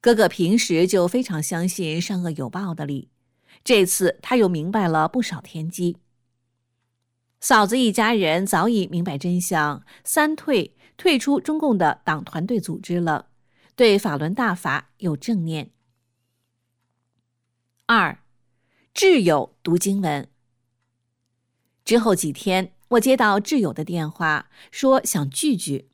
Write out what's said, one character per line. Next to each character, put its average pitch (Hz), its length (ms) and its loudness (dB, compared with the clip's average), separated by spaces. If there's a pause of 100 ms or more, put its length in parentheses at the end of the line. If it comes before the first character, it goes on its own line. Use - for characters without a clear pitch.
哥 240 120 6
哥 202 140 4
平 185 300 2
时 175 280 2
就 180 220 2
非 247 140 -2
常 160 200 -6
相 170 240 -4
信 165 320 -4
善 180 240 -4
恶 170 100 -4
有 139 180 -8
报 180 240 -8
的 151 100 -10
理， 143 240 -8 (560)
这 208 220 4
次 - 340 -2
他 - 160 -2
又 202 140 4
明 165 200 -4
白 208 160 0
了 160 220 2
不 254 140 -4
少 - 180 -8
天 160 300 -10
机。 175 260 -4 (1400)
嫂 220 260 4
子 226 120 -2
一 240 120 2
家 220 220 0
人 185 340 0
早 185 220 2
已 214 180 0
明 170 160 -4
白 170 140 -6
真 180 240 -2
相， 151 420 -2 (220)
三 311 320 0
退， 247 400 -2 (220)
退 302 200 2
出 285 220 0
中 311 180 -4
共 269 200 0
的 160 260 0
党 156 180 -2
团 170 240 -6
队 226 140 -2
组 - 180 -8
织 175 220 -4
了， 165 280 -2 (460)
对 214 240 6
法 160 200 -2
轮 156 160 -4
大 220 200 -2
法 - 440 -6
有 165 180 -4
正 202 300 -4
念。 160 240 -8 (2250)
二、 202 320 2 (760)
挚 370 260 6
友 160 420 2
读 170 140 2
经 196 240 0
文。 147 280 -4 (1600)
之 233 140 4
后 220 160 2
几 156 180 -4
天， 185 400 -2 (160)
我 240 120 4
接 262 160 4
到 214 240 2
挚 285 180 -2
友 185 140 0
的 156 120 -8
电 165 240 -6
话， 156 400 -4 (220)
说 262 340 2
想 147 240 -2
聚 277 280 -2
聚。 143 380 -8